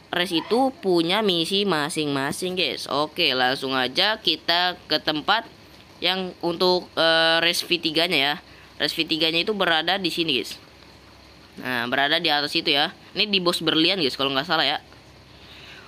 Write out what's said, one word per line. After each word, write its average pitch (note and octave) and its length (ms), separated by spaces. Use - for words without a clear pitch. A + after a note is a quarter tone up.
race F3 260
itu B3+ 400
punya F3+ 400
misi G3 480
masing-masing, D3+ 880
guys. C#3 320
Oke, D3 480
langsung C3 400
aja D3+ 460
kita F3 680
ke D3+ 140
tempat F3+ 420
yang F#3 400
untuk, F3 560
eh, E3 480
race F3 160
V - 160
tiga-nya E3 400
ya. C#3+ 180
Race D3 160
V D#3+ 80
tiga-nya E3 400
itu A3 80
berada E3+ 480
di F3+ 80
sini, D#3 320
guys. - 160
Nah, B2 320
berada C#3+ 240
di E3 160
atas D3 240
itu D#3+ 160
ya. D3 240
Ini G#3 160
di G3+ 160
bos E3+ 160
berlian, E3 400
guys, C3 160
kalau C#3 160
nggak C#3 160
salah D#3+ 160
ya. C#3+ 160